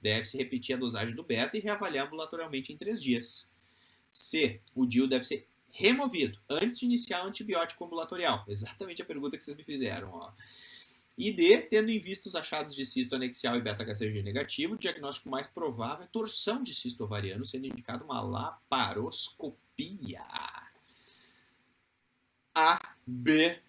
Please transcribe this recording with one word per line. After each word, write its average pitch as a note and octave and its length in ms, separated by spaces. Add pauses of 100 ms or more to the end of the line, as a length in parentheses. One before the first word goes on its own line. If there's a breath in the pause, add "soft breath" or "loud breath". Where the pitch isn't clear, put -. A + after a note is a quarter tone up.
Deve-se A2 360
repetir B2+ 380
a B2 40
dosagem A#2 360
do D#3 80
beta B2 340
e - 20
reavaliar F#3+ 480
ambulatorialmente D#3 640
em D3 60
três G3+ 260
dias. - 480 (580 soft breath)
C, C3 520 (120)
o B2+ 120
dil B2 220
deve B2+ 180
ser - 220 (240)
removido A#3+ 680 (100)
antes G3 300
de B3+ 60
iniciar A#3 380
o F#3+ 40
antibiótico F3 580
ambulatorial. E3 640
Exatamente C#3 540
a - 40
pergunta C#3+ 320
que - 60
vocês - 140
me D3+ 60
fizeram, G2+ 500
ó. E2+ 180 (840 loud breath)
E G#3 180
D, F#3 260
tendo G#3+ 320
em A3 80
vista F#3+ 300
os F3+ 60
achados D#3 380
de C3+ 120
cisto B2 280
anexial B2 440
e A#2+ 40
beta-HCG G#2+ 600
negativo, C#3+ 500
o A3 40
diagnóstico - 520
mais C3+ 180
provável D3 580
é - 20
torção A3 560
de - 100
cisto - 300
ovariano, G2+ 400
sendo C3+ 240
indicado B2 380
uma B2 160
laparoscopia. A#2+ 2000 (2250 soft breath)
A, D#3+ 400 (100)
B. D#3 640